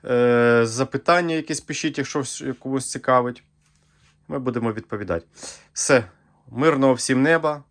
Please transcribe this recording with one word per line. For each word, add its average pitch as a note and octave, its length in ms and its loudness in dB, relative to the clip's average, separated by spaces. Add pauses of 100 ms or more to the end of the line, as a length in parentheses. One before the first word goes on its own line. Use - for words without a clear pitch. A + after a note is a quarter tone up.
Е, A#2+ 600 4
запитання C#3 680 0
якісь D#3 260 -6
пишіть, D3 380 -6
якщо C#3 220 -4
вс-, C3 340 -8
комусь C3+ 360 -6
цікавить. B2 520 0 (840)
Ми C#3+ 100 -6
будемо A#2 340 -2
відповідати. G2+ 540 -6 (460)
Все, B2 320 2 (460)
мирного C3+ 440 4
всім B2+ 280 0
неба. D#3 480 2